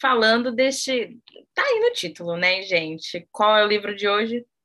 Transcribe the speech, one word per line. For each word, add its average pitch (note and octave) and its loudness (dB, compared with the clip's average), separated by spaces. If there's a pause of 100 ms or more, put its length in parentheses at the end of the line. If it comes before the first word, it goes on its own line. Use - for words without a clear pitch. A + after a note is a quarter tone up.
falando A#3+ 2
deste, B3+ -2 (340)
tá - -4
aí B4 2
no A#4+ 2
título, E3+ -6
né, F#3 0
gente? E3 -4
Qual G#3+ 4
é G#3 6
o G#3 0
livro G3+ -2
de G3+ -4
hoje? A3+ 0 (180)